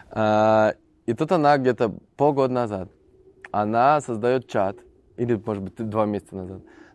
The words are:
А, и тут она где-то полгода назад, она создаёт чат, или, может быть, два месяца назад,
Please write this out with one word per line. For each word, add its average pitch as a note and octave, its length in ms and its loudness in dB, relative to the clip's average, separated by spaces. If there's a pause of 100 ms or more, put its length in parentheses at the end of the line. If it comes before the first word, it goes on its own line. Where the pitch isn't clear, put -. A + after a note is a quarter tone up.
(100)
А, G#2+ 640 2 (320)
и A#2 80 -2
тут D#3 180 -2
она D3 260 4
где-то B2+ 340 0 (240)
полгода C#3 360 2
назад, G#2 360 -4 (600)
она A#2 500 2
создаёт A#2+ 460 -2
чат, G2 300 -2 (400)
или, A#2+ 180 -2 (100)
может G2+ 200 -6
быть, F#2 120 -12
два A2 300 -2
месяца G#2 300 -6
назад, F#2 240 -12 (340)